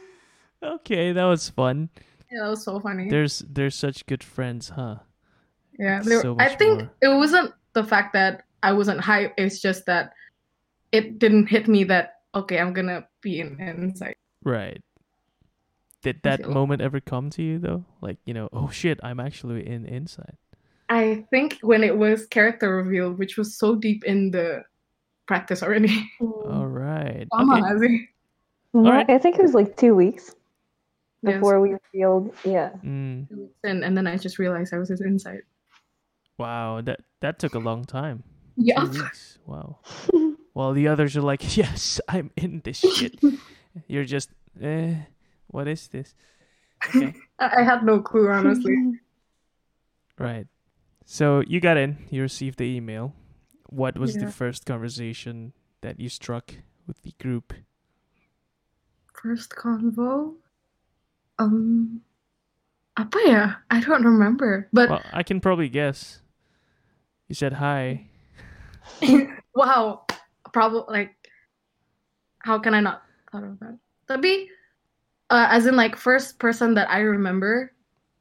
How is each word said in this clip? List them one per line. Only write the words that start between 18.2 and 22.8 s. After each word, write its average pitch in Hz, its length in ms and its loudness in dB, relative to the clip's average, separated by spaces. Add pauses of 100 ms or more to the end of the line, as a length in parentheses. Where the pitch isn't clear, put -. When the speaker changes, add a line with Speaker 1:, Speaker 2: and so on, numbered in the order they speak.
Speaker 1:
you 117 80 -10
know, 110 180 -10
"Oh, 117 220 -6
shit, 165 300 -4
I'm 123 180 -10
actually 123 420 -10
in 117 240 -10
Inside." - 480 -14 (540)
Speaker 2:
I 220 420 2
think 277 300 0
when 220 260 4
it - 80 2
was 214 320 2
character 220 480 2
reveal, 185 380 -2